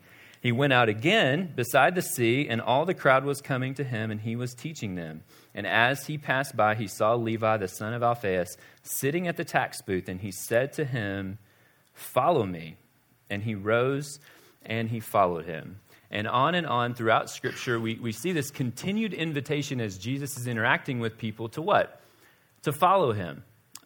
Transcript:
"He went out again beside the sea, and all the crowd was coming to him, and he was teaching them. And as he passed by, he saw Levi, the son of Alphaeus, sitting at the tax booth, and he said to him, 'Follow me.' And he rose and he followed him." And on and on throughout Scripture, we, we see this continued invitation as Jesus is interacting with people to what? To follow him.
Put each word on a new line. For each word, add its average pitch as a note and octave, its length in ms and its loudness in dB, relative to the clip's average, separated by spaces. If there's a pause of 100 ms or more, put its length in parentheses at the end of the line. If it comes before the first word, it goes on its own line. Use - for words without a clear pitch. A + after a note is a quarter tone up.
(420)
"He A#2+ 100 2
went C3+ 220 4
out A#2+ 160 6
again D#3 640 2
beside C#3 380 4
the F3+ 80 0
sea, B2+ 480 2
and A2+ 100 0
all C3 240 2
the F#3 80 0
crowd C3+ 320 6
was C#3 160 -2
coming C3 360 -2
to - 60 -4
him, A2+ 280 -4
and G#2+ 100 -6
he A2+ 160 -4
was B2 160 -6
teaching B2+ 420 -8
them. E2 280 -8 (320)
And G#2 120 -6
as A#2 400 2
he D3+ 120 -6
passed C#3 360 -2
by, G#2+ 200 4
he G#2+ 120 -4
saw A2 280 2
Levi, A2+ 420 0
the G2+ 100 -4
son A2 280 -6
of A#2+ 80 -4
Alphaeus, G2+ 560 0 (240)
sitting E3 440 -2
at E3+ 120 -4
the E3 60 -4
tax - 360 -2
booth, F#2 260 -2
and F2+ 140 -8
he G2 120 -8
said B2 420 -2
to D#3 100 -4
him, G2+ 540 -6 (560)
'Follow C3+ 500 2
me.' E2 320 -8 (540)
And G2+ 140 -4
he A2+ 100 -2
rose B2 640 0 (420)
and A2+ 280 -4
he A#2 100 -4
followed F2 460 2
him." E2 340 -10 (300)
And G#2+ 180 -4
on C3+ 260 2
and F3 120 -2
on A#2+ 260 0
throughout A2+ 380 2
Scripture, A#2+ 500 -4
we, A2+ 140 -4
we A#2 180 -6
see F3+ 200 -4
this D3+ 180 -2
continued F#3 640 -4
invitation D3 680 -4
as G2+ 160 -4
Jesus C3 400 -6
is A#2+ 100 -6
interacting B2 540 2
with A2+ 160 -2
people A2+ 340 -6
to D#3 120 -8
what? E3 400 2 (600)
To D3+ 80 2
follow F3 400 4
him. F2 320 -6 (420)